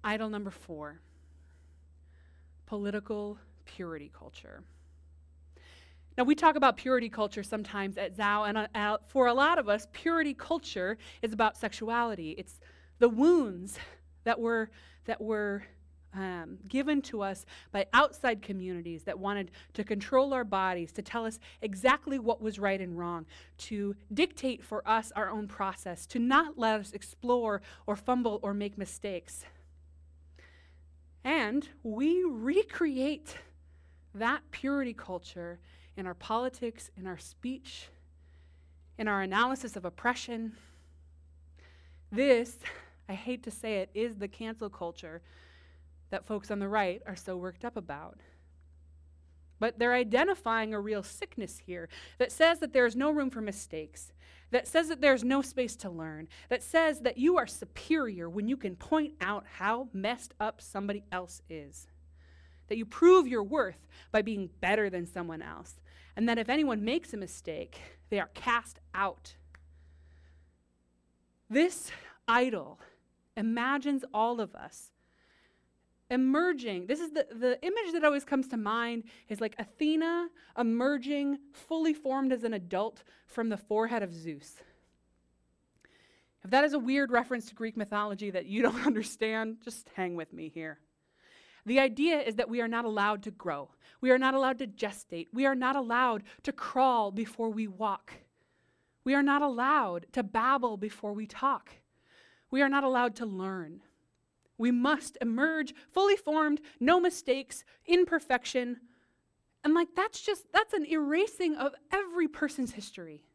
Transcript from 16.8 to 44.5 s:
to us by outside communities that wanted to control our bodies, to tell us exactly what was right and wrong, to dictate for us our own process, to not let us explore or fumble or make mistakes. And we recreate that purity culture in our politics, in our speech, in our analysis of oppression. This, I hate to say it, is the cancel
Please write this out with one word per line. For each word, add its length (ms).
to 200
us 240
by 220
outside 500
communities 640
that 140
wanted 320
to 100
control 500
our 100
bodies, 480
to 100
tell 220
us 140
exactly 560
what 240
was 160
right 220
and 180
wrong, 260
to 400
dictate 500
for 240
us 300
our 140
own 180
process, 580
to 120
not 400
let 220
us 120
explore 720
or 100
fumble 460
or 100
make 240
mistakes. 680
And 440
we 420
recreate 1120
that 360
purity 420
culture 680
in 100
our 80
politics, 840
in 100
our 120
speech, 720
in 100
our 140
analysis 540
of 80
oppression. 680
This, 480
I 60
hate 300
to 60
say 280
it, 160
is 220
the 120
cancel 400